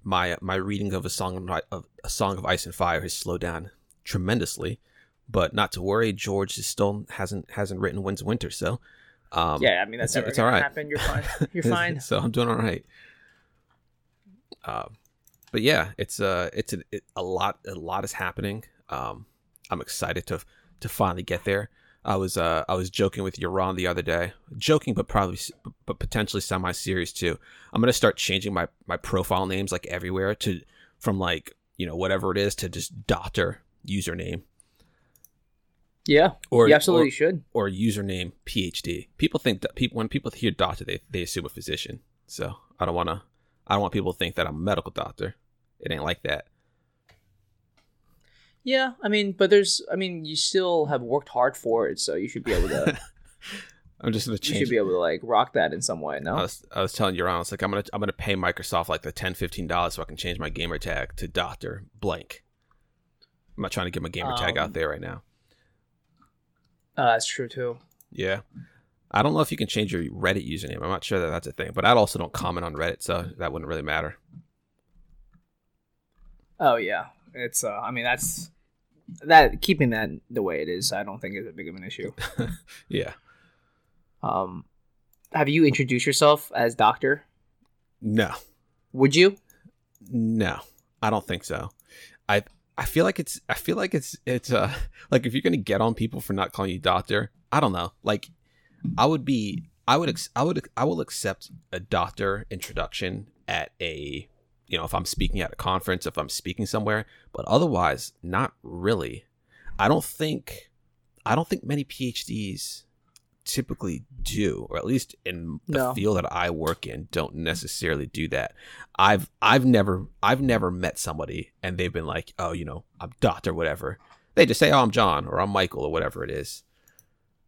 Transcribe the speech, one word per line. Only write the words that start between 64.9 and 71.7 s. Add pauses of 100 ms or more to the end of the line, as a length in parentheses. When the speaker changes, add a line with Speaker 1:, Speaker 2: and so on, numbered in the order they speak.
Speaker 1:
now. (1700)
Speaker 2:
Uh,
that's
true
too. (320)
Speaker 1:
Yeah, (680)
I
don't
know
if
you
can
change
your
Reddit
username.
I'm
not
sure
that
that's
a
thing,